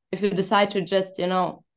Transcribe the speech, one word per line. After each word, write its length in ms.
If 100
you 80
decide 420
to 100
just, 360
you 80
know, 380